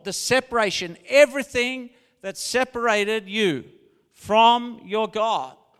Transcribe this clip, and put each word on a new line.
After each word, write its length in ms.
the 80
separation, 840
everything 840
that 160
separated 920
you 340
from 720
your 240
God 480